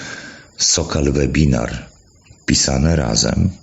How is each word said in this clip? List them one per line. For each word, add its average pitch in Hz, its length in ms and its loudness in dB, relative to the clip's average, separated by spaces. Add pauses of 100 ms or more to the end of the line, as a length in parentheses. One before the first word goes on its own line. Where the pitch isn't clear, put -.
(580)
sokalwebinar 71 1300 0 (600)
pisane 71 500 2
razem. 58 540 0 (140)